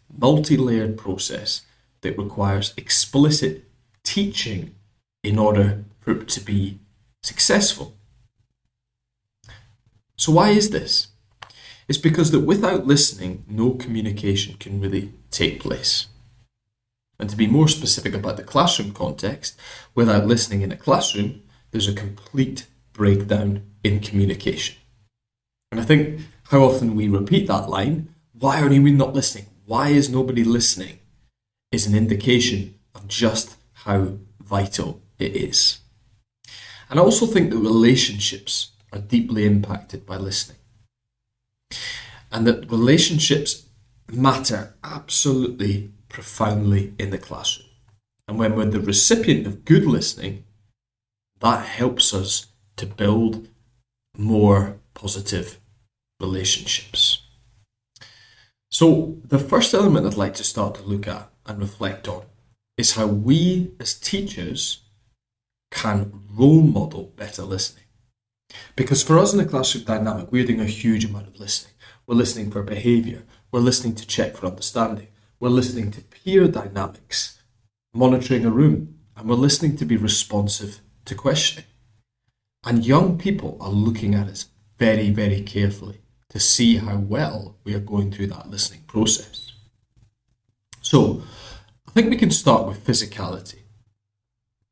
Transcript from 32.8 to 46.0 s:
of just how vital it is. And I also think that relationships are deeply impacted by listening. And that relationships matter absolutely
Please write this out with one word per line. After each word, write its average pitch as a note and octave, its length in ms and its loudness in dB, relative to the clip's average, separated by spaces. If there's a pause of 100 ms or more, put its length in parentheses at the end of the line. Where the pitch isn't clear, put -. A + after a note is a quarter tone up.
of G2+ 100 -18
just - 520 -4 (260)
how F#2+ 340 -2 (220)
vital - 640 -4 (180)
it - 160 -4
is. - 420 0 (1120)
And C3+ 80 0
I E3+ 60 8
also A3+ 220 4
think F3 240 2
that A2+ 80 -2
relationships A2+ 1120 2 (200)
are G2 60 -10
deeply A2+ 460 0
impacted G2+ 600 -2
by F#2+ 120 -12
listening. - 420 -8 (1700)
And A2+ 160 0
that - 240 0
relationships C#3 920 2 (440)
matter A#2 760 0
absolutely B2+ 1040 -2 (180)